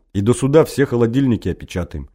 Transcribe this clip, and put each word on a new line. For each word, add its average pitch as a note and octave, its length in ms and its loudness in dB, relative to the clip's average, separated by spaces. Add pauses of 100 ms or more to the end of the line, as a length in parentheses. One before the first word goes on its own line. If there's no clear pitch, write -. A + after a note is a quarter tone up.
(120)
и G2+ 80 -4
до A2+ 140 2
суда C#3 300 4
все C#3 220 -2
холодильники A#2+ 600 0
опечатаем. E2 680 -8